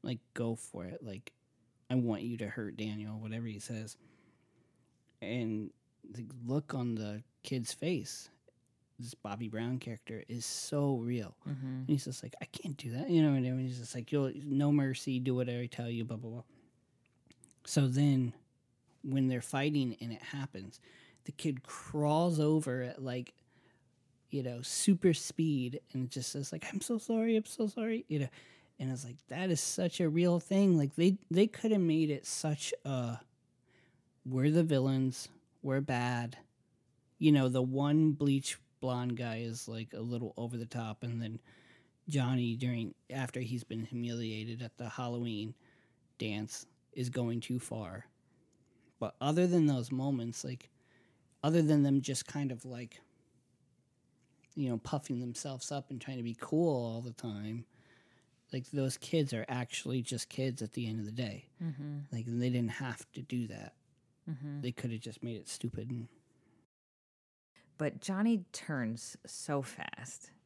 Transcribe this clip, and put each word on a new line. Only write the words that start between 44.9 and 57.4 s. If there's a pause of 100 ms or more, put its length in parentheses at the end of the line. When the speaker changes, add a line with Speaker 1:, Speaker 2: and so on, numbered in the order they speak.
Speaker 1:
dance, (280)
is
going
too
far. (920)
But
other
than
those
moments,
like, (760)
other
than
them
just
kind
of,
like, (1500)
you
know,
puffing
themselves
up
and
trying
to
be
cool (120)
all
the
time, (840)